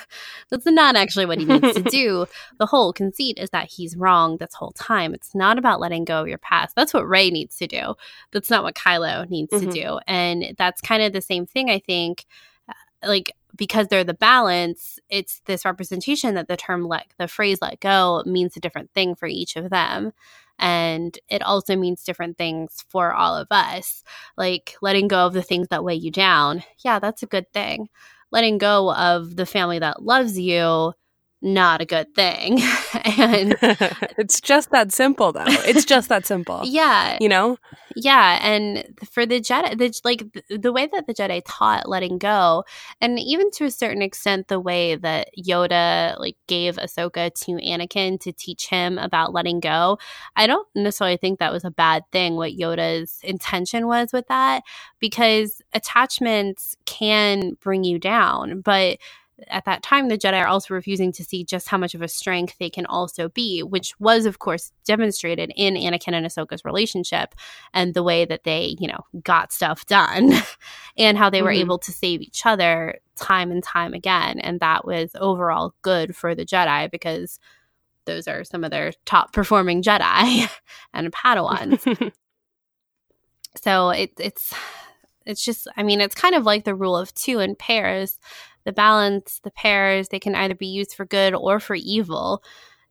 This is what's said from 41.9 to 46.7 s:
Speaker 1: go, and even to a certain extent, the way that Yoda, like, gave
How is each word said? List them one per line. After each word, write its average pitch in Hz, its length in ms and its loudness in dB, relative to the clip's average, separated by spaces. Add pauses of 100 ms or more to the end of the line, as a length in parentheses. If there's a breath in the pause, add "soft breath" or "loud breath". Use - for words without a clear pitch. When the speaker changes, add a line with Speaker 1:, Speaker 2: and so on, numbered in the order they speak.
Speaker 1:
go, 190 460 2 (380 loud breath)
and 240 180 0
even 359 320 0
to - 140 -4
a 269 60 0
certain 214 300 -4
extent, 196 460 -2
the 190 120 -2
way 175 360 -2
that 160 420 -4
Yoda, 175 840 2
like, - 180 -8 (100)
gave 175 300 -2